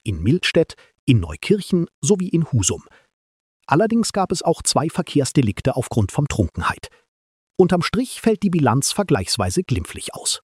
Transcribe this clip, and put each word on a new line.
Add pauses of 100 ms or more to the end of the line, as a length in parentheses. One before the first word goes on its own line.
in
Mildstedt, (300)
in
Neukirchen (140)
sowie
in
Husum. (880)
Allerdings
gab
es
auch
zwei
Verkehrsdelikte
aufgrund
von
Trunkenheit. (680)
Unterm
Strich
fällt
die
Bilanz
vergleichsweise
glimpflich
aus. (180)